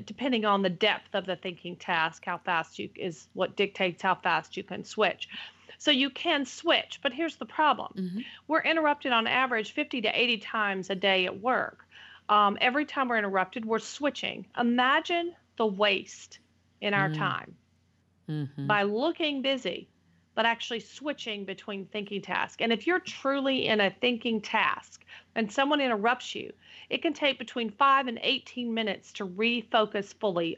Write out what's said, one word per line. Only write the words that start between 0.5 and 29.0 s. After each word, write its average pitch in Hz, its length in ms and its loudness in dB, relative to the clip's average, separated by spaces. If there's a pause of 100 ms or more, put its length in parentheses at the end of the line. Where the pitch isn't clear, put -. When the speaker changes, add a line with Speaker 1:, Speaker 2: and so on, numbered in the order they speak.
Speaker 1:
the 185 60 4
depth 185 440 0
of 190 140 -2
the 180 80 -2
thinking 175 400 -10
task, 165 500 -2
how 175 140 -4
fast 165 400 -2
you, 202 160 -8
is - 380 -8
what - 220 -2
dictates 190 460 0
how 185 140 2
fast 165 420 -2
you 190 60 -8
can 202 200 -10
switch. - 460 -2 (480)
So - 120 0
you 269 220 4
can 285 340 -2
switch, - 560 0
but 277 100 0
here's 302 260 -4
the 247 80 -10
problem. 285 520 2
Speaker 2:
Mm-hmm. 185 220 -6 (280)
Speaker 1:
We're 311 140 2
interrupted 294 520 2
on 226 120 4
average 240 460 0
fifty 294 300 -4
to - 80 0 (120)
eighty 240 160 2
times 202 540 -2
a 196 40 0
day 190 300 2
at 190 160 -6
work. 226 440 -2 (440)
Um, 208 320 6
every 262 240 2
time 269 220 -2
we're 233 100 2
interrupted, 196 480 0
we're 220 140 0
switching. - 640 -4 (140)
Imagine 294 760 2 (240)
the 226 80 2
waste 202 720 0 (440)
in 202 120 0
our 196 160 2
Speaker 2:
Mm. 156 80 -2
Speaker 1:
time - 380 -4 (760)
Speaker 2:
Mm-hmm. 143 380 -4
Speaker 1:
by 208 160 4
looking 285 580 -2
busy, 262 460 -2 (480)
but 220 100 2
actually 233 360 -2
switching 233 640 -8
between 196 420 -10
thinking 202 340 -6
tasks. - 380 -4
And 233 120 2
if 226 140 0
you're 359 140 2
truly 269 680 -2
in 214 140 4
a 190 80 4
thinking 226 500 -2
task - 640 -2 (320)
and 220 160 -2
someone 285 300 2
interrupts 240 540 0
you, - 160 -10 (400)
it 262 100 -2
can 320 120 0
take 277 260 0
between 226 320 -6
five 277 360 4
and 233 140 -6
eighteen 247 520 -2
minutes 214 400 -4